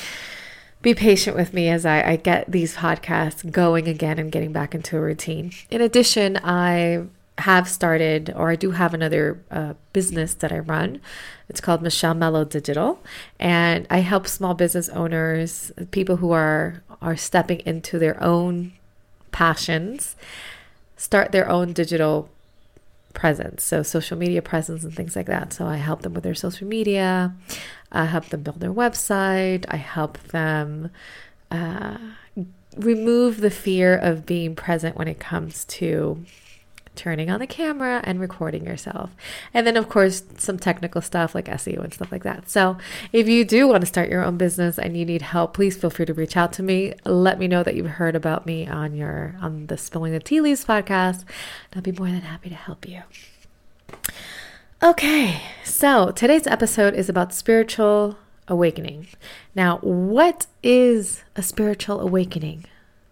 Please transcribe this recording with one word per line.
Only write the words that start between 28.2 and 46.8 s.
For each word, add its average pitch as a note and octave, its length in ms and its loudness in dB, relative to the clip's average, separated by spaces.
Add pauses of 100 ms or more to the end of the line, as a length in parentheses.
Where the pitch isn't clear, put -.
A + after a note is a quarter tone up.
them D#3 120 -6
build D#3 180 -10
their F3+ 140 -4
website, F#3+ 960 0
I - 60 -4
help D3+ 420 -6 (120)
them, D#3 600 -2 (640)
uh, E3+ 460 -6 (800)
remove A3+ 640 2
the G#3 100 4
fear F#3 440 4
of D#3+ 300 0
being E3 300 -2
present E3 420 -2
when E3 100 -4
it D#3 120 -8
comes E3 460 -8
to D#3+ 600 -4 (680)
turning D#3+ 320 -4
on G3 120 -2
the C4 80 -6
camera C4+ 560 -4
and F#3 160 -4
recording E3 480 -6
yourself. - 480 -10 (360)
And A#3 140 2
then, A#3 120 4
of A3 120 2
course, F#3+ 320 4 (160)
some F#3+ 220 -6
technical F3 420 -2
stuff E3+ 320 -2
like F#3 160 -6
S - 180 -8
E - 80 -6
O - 60 -6
and - 100 -8
stuff F3+ 200 -10
like F3+ 100 -8
that. - 300 -8
So F#3 260 4 (340)
if A3+ 160 4
you A#3 160 6
do A#3 240 6
want G#3+ 140 6
to F3 60 0
start - 240 0
your F3+ 120 0
own F3+ 140 0
business F3 400 0
and E3+ 180 -4
you E3+ 80 -2
need E3 200 -2
help, E3 320 -2
please G3 200 2
feel F3+ 140 -2
free D#3+ 160 -2
to D#3+ 80 -2
reach D#3+ 240 -2
out F3 160 2
to - 80 -8
me. F#3+ 320 0 (100)